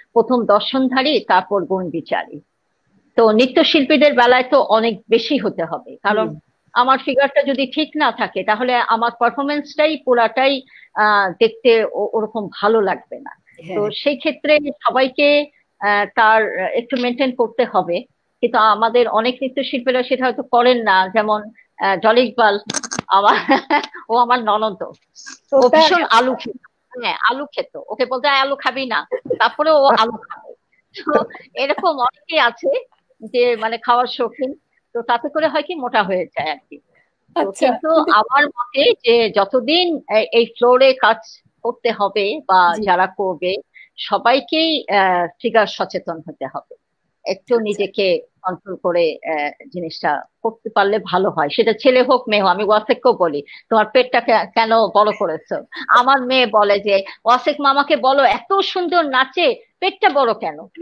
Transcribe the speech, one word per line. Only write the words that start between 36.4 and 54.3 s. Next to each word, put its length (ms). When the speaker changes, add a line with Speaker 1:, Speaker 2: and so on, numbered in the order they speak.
Speaker 1:
আর 60
কি। 80
তো 160
Speaker 2:
আচ্ছা। 180
Speaker 1:
কিন্তু 440
আমার 340
মতে 480
যে 320
যতদিন 640
এ-, 220
এই 140
ফ্লোরে 480
কাজ 240
করতে 280
হবে 560
বা 280
Speaker 2:
জি। 80
Speaker 1:
যারা 240
করবে, 480
সবাইকেই, 920
আহ, 380
figure 260
সচেতন 600
হতে 180
হবে, 300
একটু 300
Speaker 2:
আচ্ছা। 80
Speaker 1:
নিজেকে 580
control 340
করে, 480
আহ, 500
জিনিসটা 500
করতে 260
পারলে 300
ভালো 300
হয়। 200
সেটা 240
ছেলে 300
হোক, 260
মেয়ে 120
হোক। 100
আমি 120
ওয়াসেককেও 500
বলি, 300
"তোমার 240
পেটটা 280
কে-, 240